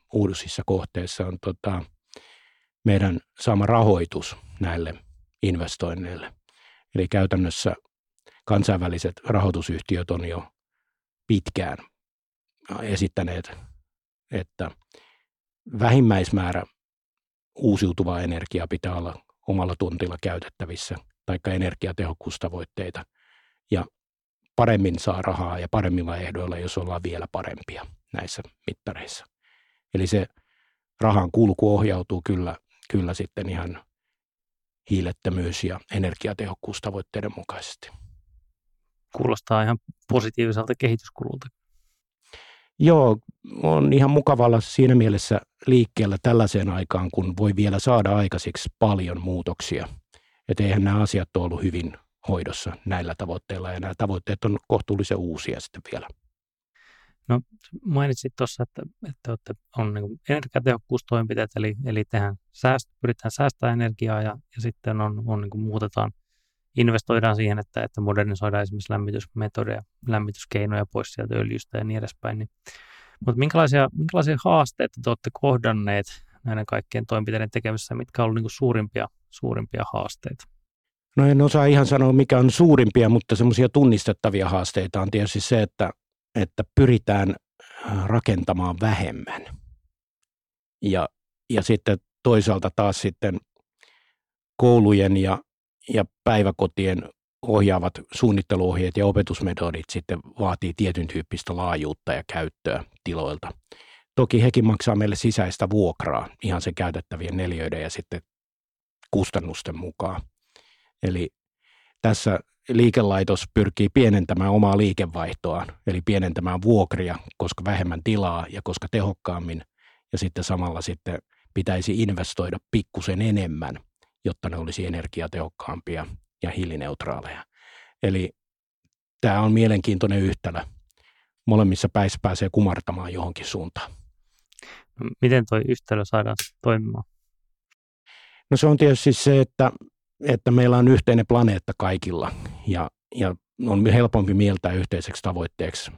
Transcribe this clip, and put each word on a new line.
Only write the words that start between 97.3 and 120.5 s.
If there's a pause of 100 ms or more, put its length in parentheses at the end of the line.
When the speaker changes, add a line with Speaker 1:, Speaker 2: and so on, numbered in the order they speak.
Speaker 1:
ohjaavat (220)
suunnitteluohjeet
ja
opetusmetodit
sitten (200)
vaatii
tietyn
tyyppistä
laajuutta
ja (100)
käyttöä (200)
tiloilta. (640)
Toki
hekin
maksaa
meille
sisäistä
vuokraa, (140)
ihan
sen
käytettävien
neliöiden
ja
sitten (920)
kustannusten
mukaan. (800)
Eli (760)
tässä (280)
liikelaitos (100)
pyrkii
pienentämään
omaa
liikevaihtoaan, (200)
eli
pienentämään
vuokria, (180)
koska
vähemmän
tilaa
ja
koska
tehokkaammin, (500)
ja
sitten
samalla